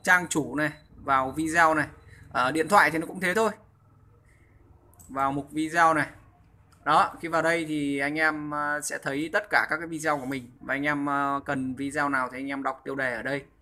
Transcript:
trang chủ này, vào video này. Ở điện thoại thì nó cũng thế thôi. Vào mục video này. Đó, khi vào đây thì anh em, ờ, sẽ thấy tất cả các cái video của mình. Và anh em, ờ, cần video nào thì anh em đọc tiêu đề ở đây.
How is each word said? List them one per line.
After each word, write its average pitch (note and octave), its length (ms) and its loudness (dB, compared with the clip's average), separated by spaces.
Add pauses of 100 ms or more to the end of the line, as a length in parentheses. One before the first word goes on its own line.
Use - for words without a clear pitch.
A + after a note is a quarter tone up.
trang F3+ 260 4
chủ C3+ 260 -2
này, D3 180 0 (240)
vào C3+ 340 0
video D#3+ 440 4
này. D3 120 2 (460)
Ở B2+ 200 2
điện D#3 160 0
thoại F3 220 8
thì D#3+ 80 0
nó D#3+ 80 -4
cũng F#3 140 -12
thế F3+ 140 0
thôi. A3 160 2 (1600)
Vào C3+ 240 -2
mục C#3+ 180 -6
video D#3+ 440 2
này. D3 120 0 (800)
Đó, D#3+ 360 4
khi E3 80 -8
vào D#3+ 140 2
đây E3 220 0
thì D3 340 -2
anh D3 200 -2
em, D3+ 320 0
ờ, D3 300 -2
sẽ D3 180 -6
thấy D3 340 -4
tất - 180 -2
cả A2+ 200 4
các D#3 60 0
cái E3 100 -6
video D#3 320 -2
của B2+ 80 -10
mình. C3 240 -8 (100)
Và B2+ 140 -6
anh C#3 80 -2
em, C#3+ 240 0
ờ, C#3 380 0
cần C3 300 -4
video C#3 340 -2
nào C3 240 0
thì B2+ 60 -10
anh C3+ 80 -8
em C#3 160 -6
đọc C3+ 220 -4
tiêu C#3 100 -6
đề C3 200 -2
ở A2 80 -6
đây. C3+ 220 -4 (180)